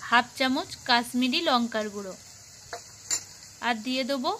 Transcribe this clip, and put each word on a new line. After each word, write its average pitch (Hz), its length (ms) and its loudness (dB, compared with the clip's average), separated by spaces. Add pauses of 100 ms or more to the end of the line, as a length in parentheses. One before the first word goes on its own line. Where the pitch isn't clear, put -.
হাফ 240 180 6 (100)
চামচ 269 320 2 (180)
কাশ্মীরি 247 520 4 (100)
লঙ্কার 233 360 2 (100)
গুঁড়ো, 196 180 -8 (1500)
আর 240 80 4 (100)
দিয়ে 254 260 0
দেবো 277 280 0